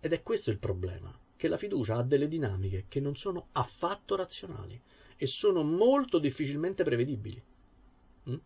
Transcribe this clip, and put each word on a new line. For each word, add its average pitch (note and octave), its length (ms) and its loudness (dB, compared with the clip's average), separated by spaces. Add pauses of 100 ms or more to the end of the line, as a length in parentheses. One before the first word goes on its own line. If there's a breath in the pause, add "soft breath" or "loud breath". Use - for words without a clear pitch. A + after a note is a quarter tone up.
Ed D#3 120 -2
è E3 100 -2
questo A3 280 -2
il G2+ 80 0
problema, F#2 540 -6 (240)
che D#3+ 120 -2
la - 80 0
fiducia C3 400 -2
ha A#2+ 80 2
delle C#3+ 240 4
dinamiche G2 580 -2
che - 140 -2
non C#3+ 160 -2
sono - 360 -6
affatto F3 640 -2
razionali - 680 -8 (360 soft breath)
e C3+ 100 -2
sono F3 380 4
molto A3 560 6
difficilmente D3+ 640 0
prevedibili, B2 580 0 (880)
mm? B2+ 160 -4